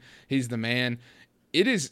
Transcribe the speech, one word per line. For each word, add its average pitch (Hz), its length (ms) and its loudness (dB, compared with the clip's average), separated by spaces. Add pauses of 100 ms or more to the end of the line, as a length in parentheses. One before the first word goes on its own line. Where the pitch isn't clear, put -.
(280)
He's 135 200 0
the 120 100 -6
man. 120 400 -2 (560)
It 185 140 4
is 190 240 0